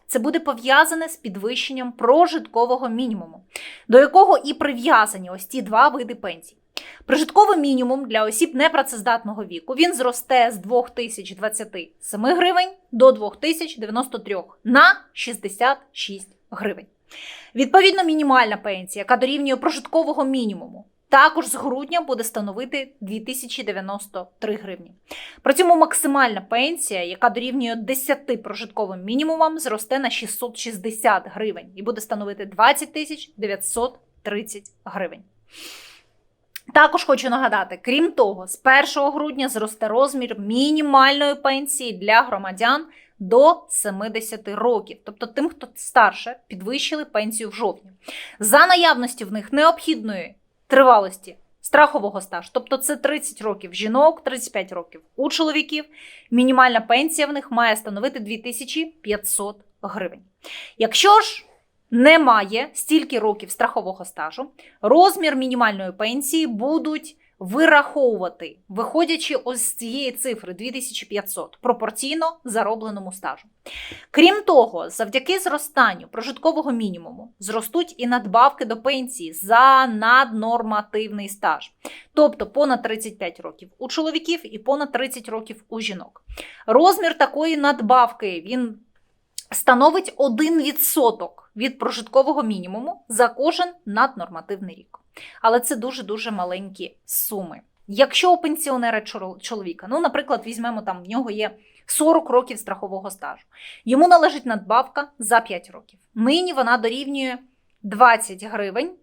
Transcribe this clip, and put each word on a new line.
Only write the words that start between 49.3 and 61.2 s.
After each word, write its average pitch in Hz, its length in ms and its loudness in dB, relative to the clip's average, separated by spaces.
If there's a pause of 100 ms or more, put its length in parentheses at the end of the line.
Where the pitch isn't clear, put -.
них 214 200 -8
необхідної 277 840 0 (320)
тривалості 220 720 4 (240)
страхового 196 600 2
стажу, 180 320 -12
тобто - 240 -4
це 262 200 -4
тридцять 285 460 -6
років 202 280 -8
в 175 40 -20
жінок, 247 500 0
тридцять - 280 -8
п'ять 190 200 -8
років 170 280 -14 (160)
у 277 120 -2
чоловіків, 302 560 -4 (460)
мінімальна 254 500 4
пенсія 285 460 0
в 294 60 -6
них 277 180 -8
має 226 260 2
становити 220 440 -6
дві 214 180 -10
тисячі 247 460 -8
п'ятсот 208 720 -6 (260)
гривень. 190 400 -10 (560)
Якщо - 420 6